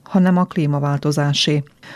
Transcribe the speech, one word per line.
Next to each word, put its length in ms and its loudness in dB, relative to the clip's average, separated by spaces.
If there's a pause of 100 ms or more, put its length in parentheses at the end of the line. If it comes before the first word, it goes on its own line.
hanem 340 2
a 80 2
klímaváltozásé. 1160 -2 (340)